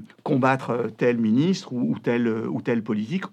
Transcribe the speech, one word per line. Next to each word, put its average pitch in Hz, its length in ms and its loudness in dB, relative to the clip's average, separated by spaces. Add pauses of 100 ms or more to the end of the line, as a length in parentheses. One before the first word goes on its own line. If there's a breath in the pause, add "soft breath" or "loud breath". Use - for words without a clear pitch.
(240)
combattre 127 720 0
tel 120 220 2
ministre 131 540 2
ou, 123 200 -2
ou 107 60 -4
tel, 120 300 0
ou 113 320 -2
tel 117 220 0
politique 113 500 -2